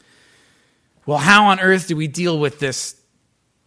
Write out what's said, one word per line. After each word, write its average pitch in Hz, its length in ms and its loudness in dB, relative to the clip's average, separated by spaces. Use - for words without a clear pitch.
Well, 147 120 -2
how 202 300 4
on 190 120 2
earth 185 300 0
do 165 80 -4
we 156 100 -4
deal 170 320 -4
with 143 200 -4
this - 360 -8